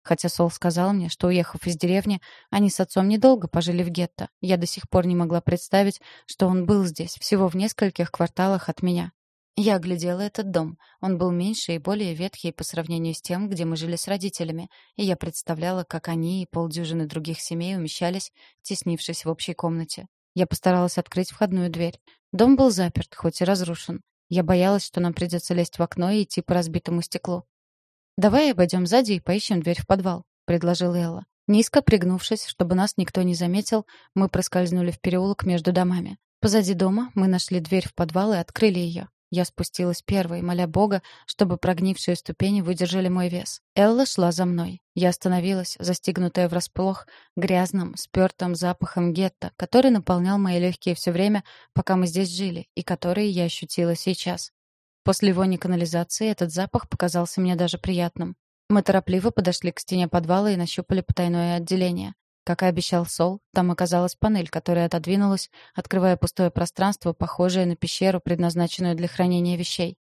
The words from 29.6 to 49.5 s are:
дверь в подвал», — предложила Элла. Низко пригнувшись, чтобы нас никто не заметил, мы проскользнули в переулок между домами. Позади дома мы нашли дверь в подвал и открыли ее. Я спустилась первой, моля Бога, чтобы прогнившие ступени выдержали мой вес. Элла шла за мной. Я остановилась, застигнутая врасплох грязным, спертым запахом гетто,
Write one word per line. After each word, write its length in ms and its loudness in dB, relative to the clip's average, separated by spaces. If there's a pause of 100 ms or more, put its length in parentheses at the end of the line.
дверь 200 -2
в 60 -10
подвал», — 360 0 (220)
предложила 500 0
Элла. 300 -4 (220)
Низко 340 4
пригнувшись, 640 2
чтобы 300 -2
нас 200 0
никто 280 0
не 120 2
заметил, 500 0 (300)
мы 140 2
проскользнули 640 0
в 100 -12
переулок 420 0
между 300 0
домами. 440 0 (220)
Позади 360 2
дома 380 0
мы 140 4
нашли 320 0
дверь 300 -2
в 40 -14
подвал 380 0
и 60 2
открыли 420 2
ее. 280 -4 (240)
Я 140 2
спустилась 560 -4
первой, 400 -2
моля 240 0
Бога, 380 2 (240)
чтобы 300 0
прогнившие 580 0
ступени 460 -2
выдержали 480 0
мой 200 0
вес. 320 -8 (140)
Элла 320 6
шла 240 2
за 140 0
мной. 360 -2 (140)
Я 140 4
остановилась, 680 0
застигнутая 720 0
врасплох 560 -2 (320)
грязным, 580 0
спертым 600 0
запахом 580 -2
гетто, 420 -2